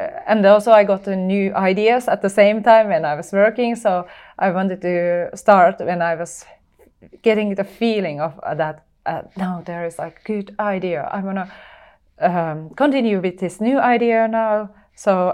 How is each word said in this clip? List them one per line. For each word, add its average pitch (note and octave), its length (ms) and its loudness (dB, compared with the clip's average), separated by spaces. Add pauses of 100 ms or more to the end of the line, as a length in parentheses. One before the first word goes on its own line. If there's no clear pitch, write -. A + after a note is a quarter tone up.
(280)
and G#3+ 180 2
also G#3 260 6
I G#3 120 8
got G3 200 0
the G3 120 -4
new F#3+ 380 -2
ideas G#3 540 0
at - 140 -2
the G3 80 0
same G#3 340 2
time A3 260 6
when D#3+ 160 0
I D3 100 -2
was - 160 -12
working. A3 440 0
So F#3 320 -2 (320)
I F#3+ 120 0
wanted F#3 300 -2
to F3 560 -2
start F#3+ 420 4
when F3 220 -4
I E3+ 140 -2
was E3+ 300 -12 (760)
getting G#3+ 320 2
the G3+ 80 -4
feeling G3+ 580 -4
of, D#3 220 -6
uh, C#3+ 120 -6
that, D#3 300 -6 (200)
uh, - 180 -6 (120)
now F3+ 300 -6
there F3 200 -8
is E3+ 140 -8
a E3 140 -10 (120)
good G3+ 340 -8
idea. F#3 520 -4
I G3+ 100 -6
wanna, F#3+ 300 -8 (680)
um, D#3+ 560 -4
continue C4 460 0
with F#3 180 -4
this F3 220 -6
new B3+ 180 0
idea A#3 480 2
now. A3 420 -2 (260)
So F#3 380 0